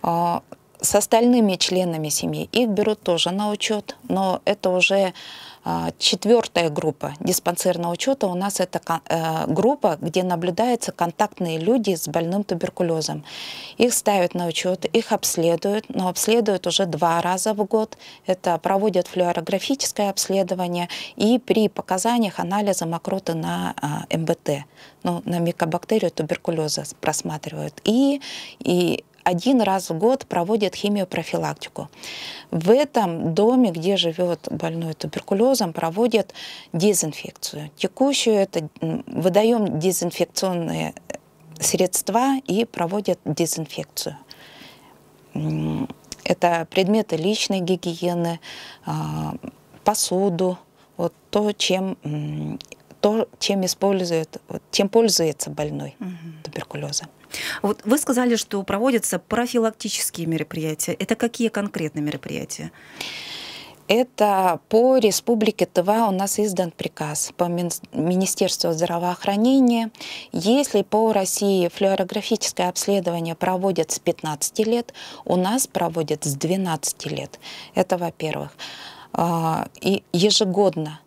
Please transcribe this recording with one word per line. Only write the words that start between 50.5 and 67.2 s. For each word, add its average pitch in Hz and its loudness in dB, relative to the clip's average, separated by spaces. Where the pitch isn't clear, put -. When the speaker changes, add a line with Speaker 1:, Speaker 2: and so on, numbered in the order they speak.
Speaker 1:
вот 170 -4
то, 208 0
чем, 190 -2
м, 151 -6
то, 214 2
чем 196 0
использует, 180 0
вот, - -10
чем 202 2
пользуется 175 2
больной 147 -6
Speaker 2:
Мгм. 170 -12
Speaker 1:
туберкулезом. 147 -8
Speaker 2:
Вот 202 -2
вы 240 4
сказали, 247 2
что 196 -4
проводятся 214 0
профилактические 220 -2
мероприятия. 160 -4
Это 208 -2
какие 233 0
конкретные 185 -4
мероприятия? - -8
Speaker 1:
Это 196 4
по 254 6
республике 214 2
Тыва 208 2
у 196 2
нас 196 -2
издан 185 0
приказ - -6